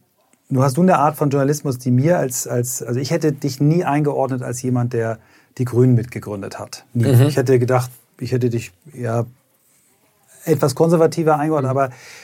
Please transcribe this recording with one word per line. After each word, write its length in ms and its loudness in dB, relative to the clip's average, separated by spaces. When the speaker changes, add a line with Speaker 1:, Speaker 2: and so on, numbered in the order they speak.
Speaker 1:
du 120 2
hast 140 0
du 60 2
eine 160 4
Art 180 2
von 140 0
Journalismus, 480 -2
die 120 -4
mir 280 2
als, 280 -6
als, 360 -4
also 180 -6
ich 100 -6
hätte 220 0
dich 260 -6
nie 280 2
eingeordnet 560 -2
als 180 -8
jemand, 320 -2
der 260 -4
die 80 -4
Grünen 300 4
mitgegründet 640 -6
hat. 340 -14
Nie. 140 0
Speaker 2:
Mhm. 160 6
Speaker 1:
Ich 160 2
hätte 200 4
gedacht, 320 0
ich 140 -8
hätte 180 0
dich, 220 -6
ja, 320 -4
etwas 300 0
konservativer 640 2
eingeordnet, 340 -2
Speaker 2:
Mhm. 60 0
Speaker 1:
aber 120 0